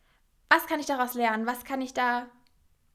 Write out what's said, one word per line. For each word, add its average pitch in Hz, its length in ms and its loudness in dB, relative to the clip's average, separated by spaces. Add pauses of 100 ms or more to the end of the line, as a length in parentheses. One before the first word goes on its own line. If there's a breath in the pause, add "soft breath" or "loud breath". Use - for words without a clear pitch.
(500)
Was 330 180 4
kann 320 120 -2
ich 285 60 -6
daraus 247 280 -2
lernen? 226 320 0
Was 247 200 -4
kann 262 160 -6
ich 254 120 -8
da 247 340 0 (680)